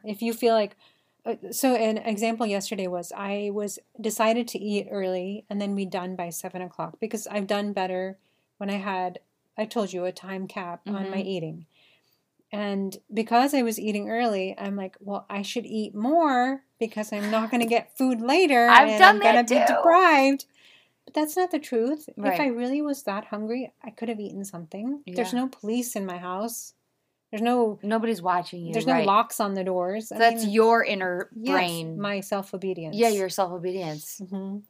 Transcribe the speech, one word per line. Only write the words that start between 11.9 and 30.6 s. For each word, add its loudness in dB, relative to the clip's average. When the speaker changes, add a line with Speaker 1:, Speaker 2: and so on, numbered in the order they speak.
Speaker 1:
And -6
because 4
I 4
was -2
eating -4
early, -2
I'm -6
like, -8
"Well, -8
I -6
should -6
eat -6
more 2
because -6
I'm -4
not 0
gonna 2
get -2
food 0
later 6
Speaker 2:
I've 12
Speaker 1:
and 2
Speaker 2:
done 12
Speaker 1:
I'm 0
gonna 6
Speaker 2:
that -2
Speaker 1:
be 4
Speaker 2:
too. 4
Speaker 1:
deprived." 6
But -20
that's -2
not 0
the -2
truth. -2
If -20
Speaker 2:
Right. -2
Speaker 1:
I 2
really -2
was -4
that -6
hungry, -6
I -14
could -10
have -6
eaten -10
something. -10
There's -4
Speaker 2:
Yeah. 0
Speaker 1:
no -2
police -6
in -4
my -8
house. -8
There's -6
no 2
Speaker 2:
Nobody's -2
watching -2
you, -8
Speaker 1:
there's -2
no 4
Speaker 2:
right. 2
Speaker 1:
locks 2
on 0
the -4
doors. -2
Speaker 2:
So -12
Speaker 1:
I -6
Speaker 2:
that's 4
Speaker 1:
mean, 0
Speaker 2:
your 6